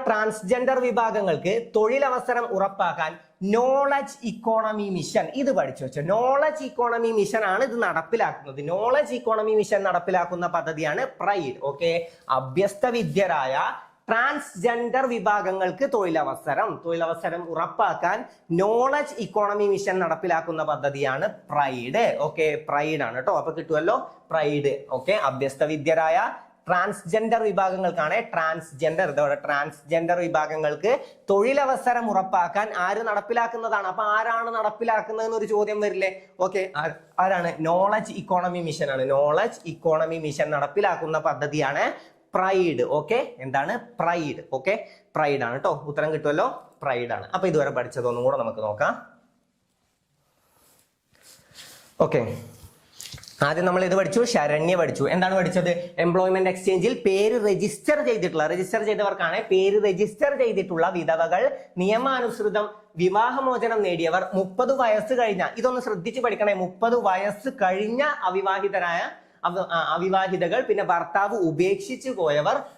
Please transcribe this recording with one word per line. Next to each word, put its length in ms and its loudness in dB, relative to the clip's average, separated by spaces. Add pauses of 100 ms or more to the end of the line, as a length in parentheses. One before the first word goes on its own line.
ട്രാൻസ്ജെൻഡർ 720 2
വിഭാഗങ്ങൾക്ക് 960 2
തൊഴിലവസരം 680 2
ഉറപ്പാക്കാൻ 720 -2 (260)
നോളജ് 800 2
ഇക്കോണമി 680 -2
മിഷൻ, 460 0
ഇത് 160 0
പഠിച്ചു 320 -2
വെച്ചോ. 180 -6
നോളജ് 600 2
ഇക്കോണമി 440 0
മിഷൻ 360 0
ആണ് 200 0
ഇത് 180 -2
നടപ്പിലാക്കുന്നത്. 880 -2
നോളജ് 440 2
ഇക്കോണമി 380 0
മിഷൻ 320 2
നടപ്പിലാക്കുന്ന 640 0
പദ്ധതിയാണ് 580 -2
പ്രൈഡ്. 480 -2 (100)
ഓക്കെ, 440 -2 (220)
അഭ്യസ്തവിദ്യരായ 1300 0 (480)
ട്രാൻസ്ജെൻഡർ 1000 0
വിഭാഗങ്ങൾക്ക് 840 0
തൊഴിലവസരം, 920 -2
തൊഴിലവസരം 640 -4
ഉറപ്പാക്കാൻ 760 -2 (260)
നോളജ് 640 2
ഇക്കോണമി 460 -2
മിഷൻ 360 0
നടപ്പിലാക്കുന്ന 640 -2
പദ്ധതിയാണ് 640 -2
പ്രൈഡ്. 920 -2
ഓക്കെ, 500 -2
പ്രൈഡ് 320 0
ആണ് 140 -4
കേട്ടോ. 220 0
അപ്പൊ 140 -4
കിട്ടുമല്ലോ, 640 -2 (160)
പ്രൈഡ്. 600 0
ഓക്കെ, 200 -2
അഭ്യസ്തവിദ്യരായ 1200 0 (340)
ട്രാൻസ്ജെൻഡർ 760 0
വിഭാഗങ്ങൾക്കാണ്, 800 0 (100)
ട്രാൻസ്ജെൻഡർ, 760 -2
ഇതോടെ 260 2
ട്രാൻസ്ജെൻഡർ 840 -2
വിഭാഗങ്ങൾക്ക് 800 0 (300)
തൊഴിലവസരം 840 2
ഉറപ്പാക്കാൻ 640 0
ആര് 200 0
നടപ്പിലാക്കുന്നതാണ്? 920 -2
അപ്പൊ 160 -2
ആരാണ് 480 0
നടപ്പിലാക്കുന്നതെന്ന് 880 -2
ഒരു 80 -2
ചോദ്യം 340 0
വരില്ലേ? 420 -2 (180)
ഓക്കെ, 380 0
ആ-, 140 -2 (280)
ആരാണ്? 400 2
നോളജ് 520 2
ഇക്കോണമി 480 -2
മിഷൻ 320 -2
ആണ്. 180 0
നോളജ് 560 2
ഇക്കോണമി 500 0
മിഷൻ 340 -2
നടപ്പിലാക്കുന്ന 720 0
പദ്ധതിയാണ് 920 -2 (200)
പ്രൈഡ്. 500 2
ഓക്കെ, 560 0
എന്താണ്? 400 -2 (200)
പ്രൈഡ്. 440 -2 (100)
ഓക്കെ, 340 -2 (280)
പ്രൈഡ് 260 2
ആണ് 120 -2
കേട്ടോ. 320 -2
ഉത്തരം 280 -2
കിട്ടുമല്ലോ, 500 -2 (180)
പ്രൈഡ് 300 -2
ആണ്. 220 -8
അപ്പൊ 140 0
ഇതുവരെ 220 2
പഠിച്ചതൊന്നും 540 -2
കൂടെ 140 2
നമുക്ക് 220 -4
നോക്കാം. 420 -2 (3000)
ഓക്കെ, 360 0 (1040)
ആദ്യം 220 0
നമ്മൾ 200 2
ഇത് 100 0
പഠിച്ചു, 280 2
ശരണ്യ 520 2
പഠിച്ചു. 280 2
എന്താണ് 340 2
പഠിച്ചത്? 320 2 (280)
എംപ്ലോയ്മെന്റ് 520 2
എക്സ്ചേഞ്ചിൽ 560 0
പേര് 400 2
രജിസ്റ്റർ 600 0
ചെയ്തിട്ടുള്ള, 420 0
രജിസ്റ്റർ 360 -2
ചെയ്തവർക്കാണ്, 600 0
പേര് 400 4
രജിസ്റ്റർ 540 2
ചെയ്തിട്ടുള്ള 520 2
വിധവകൾ 680 2 (200)
നിയമാനുസൃതം 920 0 (280)
വിവാഹമോചനം 840 2
നേടിയവർ, 500 0
മുപ്പത് 460 0
വയസ്സ് 340 2
കഴിഞ്ഞ, 340 2 (100)
ഇതൊന്ന് 240 0
ശ്രദ്ധിച്ച് 400 -4
പഠിക്കണേ, 320 2
മുപ്പത് 420 0
വയസ്സ് 540 0
കഴിഞ്ഞ 520 0
അവിവാഹിതരായ 1000 -2 (440)
അവ-, 140 -2
ആ, 340 -2
അവിവാഹിതകൾ, 680 0
പിന്നെ 220 0
ഭർത്താവ് 540 0
ഉപേക്ഷിച്ചു 720 0
പോയവർ, 520 2 (160)